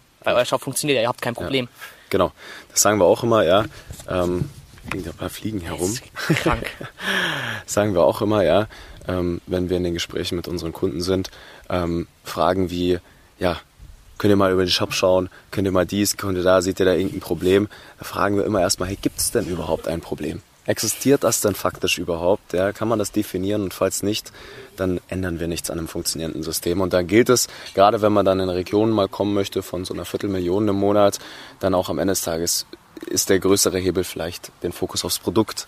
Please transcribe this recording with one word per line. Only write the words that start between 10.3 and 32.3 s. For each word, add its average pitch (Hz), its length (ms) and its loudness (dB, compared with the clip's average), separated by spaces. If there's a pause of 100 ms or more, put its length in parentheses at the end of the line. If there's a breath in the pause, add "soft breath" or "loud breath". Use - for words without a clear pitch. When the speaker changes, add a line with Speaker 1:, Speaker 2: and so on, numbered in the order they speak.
Speaker 2:
mit 85 140 -6
unseren 82 240 -6
Kunden 85 280 -4
sind, 92 280 0 (400 loud breath)
ähm, 87 380 -2 (160)
Fragen 90 460 0
wie, 87 300 0 (400 soft breath)
„Ja, 87 200 0 (580)
könnt 104 140 4
ihr 101 60 6
mal 95 140 4
über 92 120 2
den 90 80 0
Shop - 220 -2
schauen? 92 360 2 (220 loud breath)
Könnt 98 160 -2
ihr 92 40 0
mal 90 140 2
dies, 101 320 0
könnt 98 200 -4
ihr 87 60 0
da, 92 180 6
seht 92 180 0
ihr 95 60 4
da 92 80 6
irgendein 92 280 -2
Problem?“ 92 460 2 (320 loud breath)
Da - 60 -14
fragen 101 320 0
wir - 80 0
immer 101 160 2
erstmal, 92 280 -2
„Hey, - 120 -6
gibt's - 300 -4
denn 101 160 -2
überhaupt 80 400 -4
ein 85 140 -4
Problem? - 400 -8 (240)
Existiert - 600 0
das - 160 2
denn 101 140 2
faktisch - 420 -2
überhaupt? 87 560 -2
Ja, 95 180 2
kann 110 160 -6
man 113 120 0
das 101 120 -4
definieren? 104 520 -2
Und 90 100 -6
falls - 300 -2
nicht, 104 280 -4 (460 loud breath)
dann 92 320 -2
ändern 90 300 -4
wir 85 80 -4
nichts 85 220 -6
an 82 80 -6
einem 82 100 -6
funktionierenden 80 560 -6
System.“ 87 380 -2
Und 90 120 0
dann 90 140 2
gilt 107 220 6
es, 123 180 4 (260 loud breath)
gerade 104 280 6
wenn 104 120 4
man 98 120 4
dann 95 160 4
in 92 80 -2
Regionen 104 420 2
mal 101 160 2
kommen 101 260 -2
möchte 98 300 -2
von 90 220 -8
so - 80 -8
einer 90 120 -8
Viertelmillion 98 640 0
im 98 80 2
Monat, 101 440 4 (420 loud breath)
dann 95 120 2
auch 92 160 2
am 78 100 -2
Ende 95 120 2
des 92 100 -2
Tages 82 440 -2 (420)